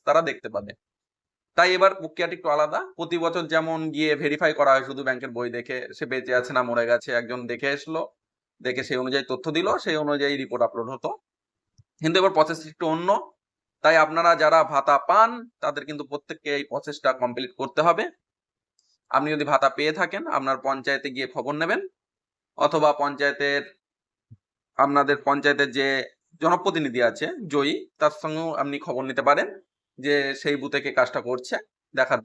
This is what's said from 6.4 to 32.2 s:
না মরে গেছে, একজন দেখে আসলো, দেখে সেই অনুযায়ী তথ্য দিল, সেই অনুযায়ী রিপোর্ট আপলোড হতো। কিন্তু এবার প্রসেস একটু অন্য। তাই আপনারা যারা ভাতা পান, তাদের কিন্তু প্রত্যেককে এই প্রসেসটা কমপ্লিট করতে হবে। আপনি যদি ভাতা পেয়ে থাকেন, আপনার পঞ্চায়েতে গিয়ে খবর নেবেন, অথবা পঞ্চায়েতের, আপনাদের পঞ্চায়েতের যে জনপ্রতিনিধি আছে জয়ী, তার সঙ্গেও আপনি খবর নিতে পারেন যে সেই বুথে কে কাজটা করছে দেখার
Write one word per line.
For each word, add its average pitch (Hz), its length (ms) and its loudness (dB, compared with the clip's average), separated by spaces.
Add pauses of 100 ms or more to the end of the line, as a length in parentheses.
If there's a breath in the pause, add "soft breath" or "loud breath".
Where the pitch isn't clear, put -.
না 127 120 4
মরে 120 220 0
গেছে, 120 200 2 (100)
একজন 120 200 -6 (120)
দেখে 139 240 -2
আসলো, 160 260 -8 (580)
দেখে 127 280 -4
সেই 131 140 0
অনুযায়ী 131 300 -2
তথ্য 127 140 -6 (100)
দিল, 180 120 0 (160)
সেই 160 200 0
অনুযায়ী 143 380 0
রিপোর্ট 120 240 -4
আপলোড 117 280 -8
হতো। - 140 -8 (920)
কিন্তু 160 200 0
এবার 190 160 4
প্রসেস 156 220 4 (140)
একটু - 120 -6 (100)
অন্য। 175 140 -2 (760)
তাই 160 200 6
আপনারা 165 260 4 (120)
যারা 160 180 8 (120)
ভাতা 143 240 4 (120)
পান, 220 220 6 (320)
তাদের 143 260 -4
কিন্তু 151 220 -8
প্রত্যেককে 147 480 -10
এই 143 120 -6
প্রসেসটা 139 400 -2 (100)
কমপ্লিট 123 400 -4
করতে 135 260 -2
হবে। 175 180 2 (1120)
আপনি 143 180 2
যদি 147 160 -2
ভাতা 139 260 4
পেয়ে 151 240 0
থাকেন, 190 220 -2 (140)
আপনার 135 200 0 (100)
পঞ্চায়েতে 135 480 -2
গিয়ে 131 200 -6
খবর 139 280 -6
নেবেন, 202 180 -2 (800)
অথবা 151 320 4 (100)
পঞ্চায়েতের, 143 640 0 (1160)
আপনাদের 139 380 4 (100)
পঞ্চায়েতের 143 520 2
যে 135 80 0 (560)
জনপ্রতিনিধি 160 640 0
আছে - 180 -4 (260)
জয়ী, 147 220 2 (260)
তার 151 220 2
সঙ্গেও 160 260 -4 (140)
আপনি 143 140 -4 (100)
খবর 131 240 -4
নিতে - 180 -2
পারেন 180 200 4 (500)
যে 143 160 0 (260)
সেই 147 220 0
বুথে 139 220 -4
কে 139 140 -4
কাজটা 127 300 0
করছে 127 260 -4 (400)
দেখার 131 300 2